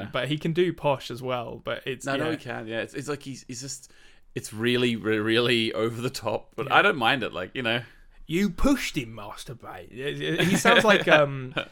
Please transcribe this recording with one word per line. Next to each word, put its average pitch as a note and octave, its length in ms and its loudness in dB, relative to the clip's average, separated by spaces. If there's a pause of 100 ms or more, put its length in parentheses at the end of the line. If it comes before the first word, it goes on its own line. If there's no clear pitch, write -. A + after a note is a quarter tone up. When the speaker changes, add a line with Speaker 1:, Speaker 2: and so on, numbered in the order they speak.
Speaker 1:
Yeah. G#2 80 -12
Speaker 2:
but C3 160 -2
he D3+ 100 0
can E3 140 -2
do F3 200 2
posh C#3+ 380 -2
as A#2+ 100 -10
well. A#2+ 440 -6
But A#2+ 200 -6
it's, C3+ 220 -6
Speaker 1:
No, C#3 80 -2
Speaker 2:
yeah. C#3 100 -2
Speaker 1:
no, D#3+ 60 -2
he D#3 60 -4
can. A#2+ 320 -10
Yeah, A2+ 140 -4
it's, G#2+ 120 -10
it's C#3+ 140 -8
like C#3+ 160 -6
he's, C3 240 -12
he's A#2+ 120 -10
just, C3+ 300 -12 (460)
it's - 160 -10
really, A#2+ 420 2
re-, A2 240 0
really A2+ 540 2
over A2+ 280 -2
the B2 100 -2
top. - 440 -6
But A2+ 120 -6
Speaker 2:
Yeah. - 100 4
Speaker 1:
I D#3+ 60 8
don't F#3+ 160 4
mind A#2+ 260 2
it. - 80 -6
Like, F2+ 240 -8
you C3 60 -6
know. A#2 200 0 (460)
Speaker 2:
"You F#3 220 0
pushed - 460 2
him, A#2 160 -8
Master G#2+ 440 -14
Bay." - 340 -16
He D3+ 680 -2
sounds - 280 6
like, G3+ 240 4
Speaker 1:
<laughs> D#3+ 120 8
Speaker 2:
um, C3+ 340 -2 (180)